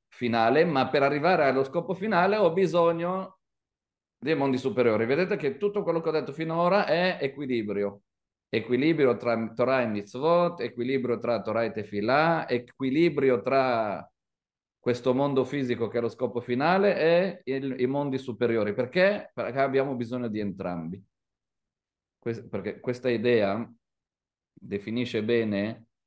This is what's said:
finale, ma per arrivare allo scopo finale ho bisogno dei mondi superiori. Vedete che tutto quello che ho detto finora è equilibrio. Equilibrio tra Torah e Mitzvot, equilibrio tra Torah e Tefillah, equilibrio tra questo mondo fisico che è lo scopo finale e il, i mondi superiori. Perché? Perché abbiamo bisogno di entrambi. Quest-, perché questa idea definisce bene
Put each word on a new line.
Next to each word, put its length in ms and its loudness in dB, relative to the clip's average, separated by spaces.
finale, 560 2
ma 260 2
per 120 2
arrivare 440 2
allo 180 2
scopo 320 -4
finale 400 2
ho 180 4
bisogno 880 0
dei 200 -2
mondi 240 0
superiori. 480 2
Vedete 300 0
che 200 -4
tutto 240 -2
quello 200 -2
che 80 -2
ho 20 0
detto 200 -2
finora 540 2
è 340 0
equilibrio. 840 -4
Equilibrio 680 2
tra 360 -2
Torah 280 0
e 60 -2
Mitzvot, 760 0
equilibrio 560 -2
tra 240 -2
Torah 220 -2
e 80 -2
Tefillah, 760 0
equilibrio 920 0
tra 680 0
questo 380 0
mondo 280 2
fisico 440 -2
che 100 -6
è 40 0
lo 80 -4
scopo 320 -4
finale 580 2
e 460 2
il, 340 -4
i 80 2
mondi 320 -2
superiori. 560 -2
Perché? 580 0
Perché 260 -4
abbiamo 360 0
bisogno 320 -6
di 120 -4
entrambi. 640 -6
Quest-, 280 -8
perché 320 -8
questa 300 -4
idea 580 2
definisce 720 -6
bene 640 -2